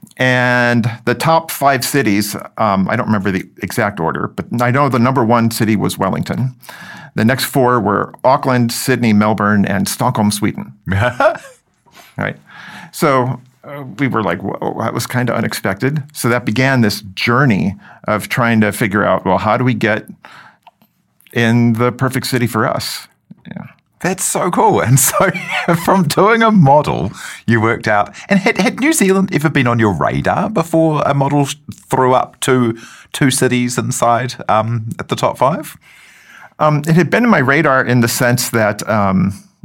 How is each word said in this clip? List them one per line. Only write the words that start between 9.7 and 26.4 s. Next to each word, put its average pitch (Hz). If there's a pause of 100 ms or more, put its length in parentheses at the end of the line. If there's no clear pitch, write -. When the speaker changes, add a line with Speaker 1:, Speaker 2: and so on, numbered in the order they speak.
Speaker 1:
Stockholm, 117
Sweden. -
Speaker 2:
<laughs> - (1300)
Speaker 1:
Right. - (560)
So 131 (260)
uh, 143 (160)
we 139
were 110
like, 87
"Whoa, -
that 113
was 123
kinda 123
unexpected." 117 (100)
So -
that 120
began 127
this 104 (120)
journey 110 (300)
of 101
trying 117
to 104
figure 101
out, 92
well, 92
how 107
do 127
we 123
get 107 (1300)
in 117
the 120
perfect 127
city 127
for 110
us? - (400)
Yeah. - (340)
Speaker 2:
That's 185
so 180
cool. 175
And 123
so - (200)
<laughs> -
from 190
doing 208